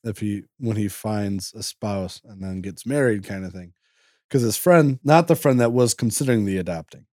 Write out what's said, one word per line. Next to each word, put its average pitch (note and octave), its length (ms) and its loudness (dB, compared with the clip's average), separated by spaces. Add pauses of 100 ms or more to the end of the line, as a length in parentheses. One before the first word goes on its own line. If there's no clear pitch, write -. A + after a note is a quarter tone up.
if A2 180 -8
he, G2+ 240 -6 (140)
when A2+ 180 -4
he G#2+ 120 -2
finds G2+ 640 -6
a A2 80 -12
spouse G2 640 -8
and F#2+ 180 -18
then F#2+ 200 -8
gets F#2+ 240 -12
married B2 380 0
kind F#2+ 200 -10
of F2 80 -12
thing? F2+ 220 -18 (560)
'Cause C3+ 120 2
his A2 140 0
friend, D3+ 480 4
not D#3+ 240 6
the D#3+ 80 4
friend C3 240 2
that A#2 120 4
was B2 220 4
considering A#2+ 500 0
the F#2+ 120 -2
adopting. E2+ 580 -8